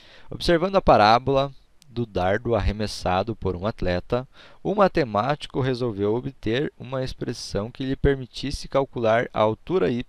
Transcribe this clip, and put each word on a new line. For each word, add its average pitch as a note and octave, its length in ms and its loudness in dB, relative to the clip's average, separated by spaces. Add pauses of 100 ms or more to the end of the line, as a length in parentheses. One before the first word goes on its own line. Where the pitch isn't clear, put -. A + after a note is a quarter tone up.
(300)
Observando F3 460 0
a F#3+ 60 4
parábola C3 720 4 (340)
do A#2 180 -6
dardo G#2 500 0
arremessado G2+ 800 -2
por F#2+ 200 -4
um F2 100 -8
atleta, G#2 640 -2 (340)
o F3 140 -2
matemático D3 840 0
resolveu A2+ 540 0
obter C3 640 -4
uma C3 260 -8
expressão B2 680 -6
que C3+ 140 -10
lhe C3+ 100 -2
permitisse C3+ 720 -4
calcular B2 680 0
a A2+ 60 -4
altura D3+ 520 0
y, B2 180 -4